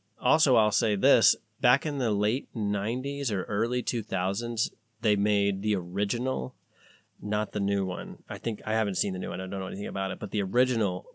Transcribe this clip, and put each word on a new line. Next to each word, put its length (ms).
Also, 360
I'll 160
say 220
this. 420
Back 260
in 120
the 120
late 440
nineties 760
or 140
early 380
two 200
thousands, 680
they 160
made 460
the 140
original, 760
not 320
the 80
new 260
one. 420
I 100
think, 280
I 60
haven't 240
seen 160
the 60
new 120
one. 100
I 60
don't 140
know 80
anything 180
about 240
it. 80
But 140
the 100
original 720